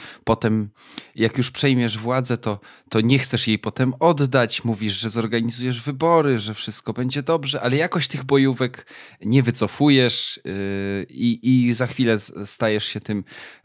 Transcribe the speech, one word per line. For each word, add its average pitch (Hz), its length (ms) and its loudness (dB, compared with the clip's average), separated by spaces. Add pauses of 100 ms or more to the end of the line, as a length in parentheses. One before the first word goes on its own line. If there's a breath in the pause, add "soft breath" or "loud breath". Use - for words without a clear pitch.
(240 loud breath)
potem 110 460 2 (440 loud breath)
jak 113 240 0
już 123 120 0
przejmiesz 120 480 0
władzę, 123 380 -2
to, 104 240 -4 (280 loud breath)
to 110 120 0
nie 123 180 4
chcesz 127 300 -2
jej 110 100 2
potem 127 420 -2
oddać, 139 640 2
mówisz, 107 280 -2
że 107 180 -4
zorganizujesz 117 680 -2
wybory, 147 580 2
że 107 160 -6
wszystko - 380 -8
będzie 127 300 -4
dobrze, 143 380 -2
ale 127 160 0
jakoś 165 320 0
tych 135 160 -8
bojówek 131 640 2 (340 loud breath)
nie 123 220 4
wycofujesz, 123 920 2
y, 98 760 -6
i, 120 580 2
i 120 60 2
za 123 120 -2
chwilę 117 320 2
z-, 101 320 -10
stajesz 107 340 0
się - 160 -6
tym, 101 240 -4 (400 loud breath)